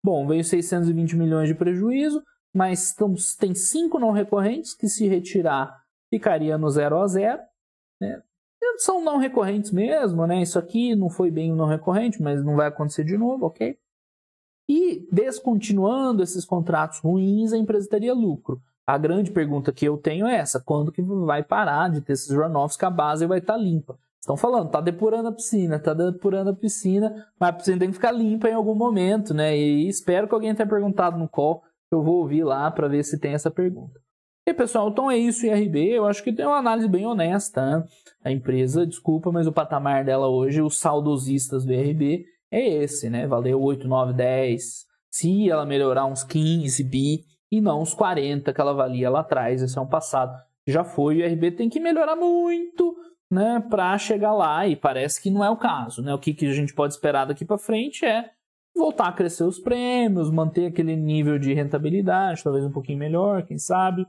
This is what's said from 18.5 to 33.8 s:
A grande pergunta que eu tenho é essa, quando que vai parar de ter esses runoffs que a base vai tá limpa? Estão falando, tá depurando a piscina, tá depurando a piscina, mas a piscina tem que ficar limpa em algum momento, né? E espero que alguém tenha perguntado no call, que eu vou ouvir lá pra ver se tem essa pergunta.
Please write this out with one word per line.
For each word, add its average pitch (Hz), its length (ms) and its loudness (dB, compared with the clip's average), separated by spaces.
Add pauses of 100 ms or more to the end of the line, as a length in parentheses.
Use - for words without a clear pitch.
A 135 100 2
grande 175 360 0
pergunta 147 380 0
que 143 160 -4
eu 147 120 0
tenho 165 280 -2
é 247 100 2
essa, 147 220 -2
quando 147 320 0
que 180 120 -4
vai 170 400 0
parar 170 480 0
de 151 100 0
ter 139 140 -2
esses 139 200 -4
runoffs 147 440 0
que 190 80 0
a 185 40 0
base 156 360 0
vai 180 160 0
tá 214 120 -2
limpa? 180 440 -2 (220)
Estão 143 160 -4
falando, 233 340 0
tá 151 120 -2
depurando 214 460 0
a 220 40 -6
piscina, 180 460 -2
tá 156 160 -2
depurando 190 560 0
a 196 40 -2
piscina, 208 720 -2 (120)
mas 180 100 2
a 170 60 0
piscina 180 240 -2
tem 180 100 0
que 196 60 -6
ficar 233 180 0
limpa 220 380 0
em - 20 -4
algum 214 220 0
momento, 208 580 0
né? 151 240 0
E 147 320 2
espero 196 400 0
que 233 60 0
alguém 220 200 -2
tenha 214 140 -2
perguntado 196 500 0
no 160 80 -4
call, 156 360 -2 (260)
que 165 60 0
eu 160 80 2
vou 170 160 2
ouvir 156 260 0
lá 139 260 0
pra 151 160 -2
ver 143 160 0
se 147 160 -4
tem 143 140 -4
essa 151 180 -2
pergunta. - 480 -4 (480)